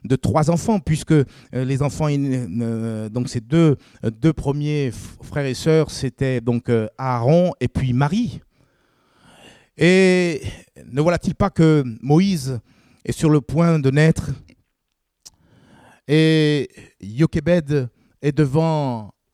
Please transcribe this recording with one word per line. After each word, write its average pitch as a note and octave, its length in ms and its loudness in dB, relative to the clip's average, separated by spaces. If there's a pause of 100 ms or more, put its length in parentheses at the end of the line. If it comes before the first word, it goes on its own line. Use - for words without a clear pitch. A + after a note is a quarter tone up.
de B2 100 0
trois D3 360 0
enfants, F#3+ 280 0
puisque, D#3 320 -4
euh, D3+ 140 4 (280)
les C3 300 -4
enfants D3+ 240 -4
aînés, C#3 400 -2 (140)
euh, A2+ 480 -6
donc A#2+ 200 -6
ses B2 120 -6
deux, D3 360 2 (280)
euh, A2+ 60 0
deux D#3 220 0
premiers D3 580 -4
f-, - 340 -18
frères C#3+ 220 -6
et B2+ 80 -4
sœurs, D#3+ 360 0
c'était C3 500 -4
donc, A#2+ 280 -2
euh, A2+ 180 2 (100)
Aaron C3 600 2
et B2 80 -2
puis B2+ 260 -2
Marie. D#3 480 -2 (1400)
Et F3+ 640 2 (500)
ne C3+ 80 -2
voilà-t-il E3+ 340 0
pas G3 160 -2
que D#3 320 4 (200)
Moïse D3 580 0 (440)
est - 60 -6
sur D#3 200 0
le D3+ 100 4
point E3 400 0
de C3+ 100 2
naître D3+ 400 2 (1800)
et D3+ 640 2 (300)
Yochebed D3 880 0 (340)
est C#3+ 100 0
devant, C#3+ 800 0 (220)